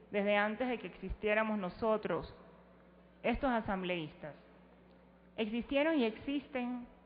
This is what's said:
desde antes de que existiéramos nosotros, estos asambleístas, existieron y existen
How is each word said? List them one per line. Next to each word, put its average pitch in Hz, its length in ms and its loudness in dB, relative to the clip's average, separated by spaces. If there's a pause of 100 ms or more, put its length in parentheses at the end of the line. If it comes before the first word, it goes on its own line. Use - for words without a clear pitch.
desde 202 260 2
antes 214 320 2
de 247 120 -2
que - 80 -10
existiéramos 208 720 0
nosotros, 196 760 -2 (880)
estos 247 300 2
asambleístas, 180 800 -2 (1040)
existieron 254 600 2
y 233 60 6
existen 247 840 -4 (180)